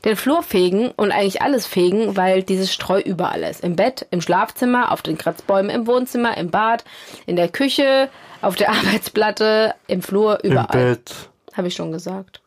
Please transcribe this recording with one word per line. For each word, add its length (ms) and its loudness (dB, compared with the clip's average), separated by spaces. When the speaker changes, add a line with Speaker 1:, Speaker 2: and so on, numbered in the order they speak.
Speaker 1:
den 100 2
Flur 300 0
fegen 520 2
und 140 0
eigentlich 320 0
alles 240 0
fegen, 500 2
weil 280 2
dieses 280 -2
Streu 280 0
überall 420 -4
ist. 220 -8
Im 100 -2
Bett, 360 0
im 100 -2
Schlafzimmer, 720 0
auf 100 -4
den 160 -4
Kratzbäumen, 520 0
im 180 -4
Wohnzimmer, 480 0
im 140 -6
Bad, 340 0
in 80 -4
der 140 2
Küche, 600 2
auf 120 0
der 160 2
<laughs> 20 0
Arbeitsplatte, 1000 0
im 140 -2
Flur, 420 2
Speaker 2:
Im 80 2
Speaker 1:
überall. 160 2
Speaker 2:
Bett. 160 -16
Speaker 1:
Hab 80 -2
ich 100 -4
schon 160 -6
gesagt. 560 -10